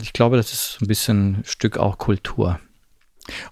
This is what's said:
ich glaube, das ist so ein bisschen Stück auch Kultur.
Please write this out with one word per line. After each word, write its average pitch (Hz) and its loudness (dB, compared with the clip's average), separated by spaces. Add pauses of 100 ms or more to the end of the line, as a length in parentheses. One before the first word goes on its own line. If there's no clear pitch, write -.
ich - -12
glaube, 120 4
das 113 0
ist - -6
so 117 -2
ein - 0
bisschen 101 2
Stück - -2
auch 101 0
Kultur. 95 -2 (920)